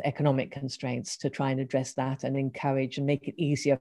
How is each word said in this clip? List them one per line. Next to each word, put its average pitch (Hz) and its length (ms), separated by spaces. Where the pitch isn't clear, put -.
economic 135 460
constraints, 127 680
to 139 120
try 135 220
and 131 80
address 131 360
that 135 280
and 131 140
encourage 135 600
and 143 80
make 143 220
it - 100
easier 143 440